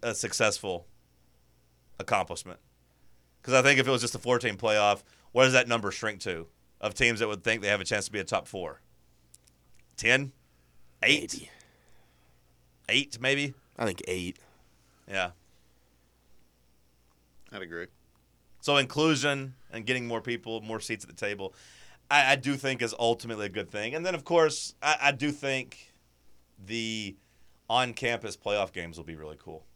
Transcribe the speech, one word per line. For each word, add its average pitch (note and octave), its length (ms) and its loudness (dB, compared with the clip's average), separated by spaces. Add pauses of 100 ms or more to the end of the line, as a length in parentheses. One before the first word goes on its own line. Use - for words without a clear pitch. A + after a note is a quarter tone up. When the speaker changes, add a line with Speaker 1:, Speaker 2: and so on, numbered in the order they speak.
Speaker 1:
a A2+ 140 -2
successful G2+ 720 -2 (1120)
accomplishment. F#2+ 600 -2 (840)
'Cause B2+ 100 -4
I C3 80 8
think C3+ 180 6
if B2+ 80 4
it C3+ 40 4
was B2 100 2
just A#2+ 140 -4
a - 40 -8
four-team A#2+ 380 2
playoff, G#2 460 4 (300)
what B2 100 8
does C3 100 6
that B2 140 6
number A2 240 0
shrink G#2 300 -4
to E2 260 -6 (340)
of G#2 140 -4
teams A#2+ 240 4
that A2+ 80 2
would G#2 160 -4
think A2+ 180 0
they G2+ 60 -2
have G2+ 120 4
a F#2 60 -6
chance G#2 200 0
to - 60 -10
be G#2 60 -4
a F#2+ 60 -2
top F#2+ 240 -2
four? E2+ 340 -8 (1160)
Ten? C3 340 2 (720)
Eight? C#3+ 300 2
Speaker 2:
Maybe. - 180 -12 (1400)
Speaker 1:
Eight, A#2+ 320 0
maybe? C#3 320 0 (240)
Speaker 2:
I A#2+ 80 -2
think F#2 220 -4
eight. F2+ 320 -6 (680)
Speaker 1:
Yeah. F#2+ 240 -4 (2250)
Speaker 3:
I'd G2+ 100 -10
agree. E2+ 260 -10 (720)
Speaker 1:
So C#3+ 160 2
inclusion C#3 760 0 (180)
and A2 140 -10
getting B2 220 -2
more A2+ 140 -4
people, A#2 400 -6
more A2 180 -8
seats G#2+ 260 -6
at - 40 -20
the F2 60 -20
table, G2+ 380 -6 (560)
I, C#3 220 6
I C#3 40 4
do C#3 200 -2
think C3+ 260 -2
is A2+ 160 -4
ultimately A#2 480 0
a G2+ 40 -4
good F#2+ 200 -8
thing. G#2+ 240 -6
And E3 100 -6
then, F3+ 120 -2
of C#3 100 -8
course, D#3+ 560 2
I, D3+ 220 2
I C#3+ 80 4
do C#3+ 200 0
think C3+ 640 -6 (680)
the A2 520 -4 (540)
on-campus A#2 680 0
playoff G2+ 340 0
games E2+ 260 -8
will D#2+ 80 -12
be D#2+ 100 -12
really D2+ 240 -14
cool. D#2+ 260 -16 (100)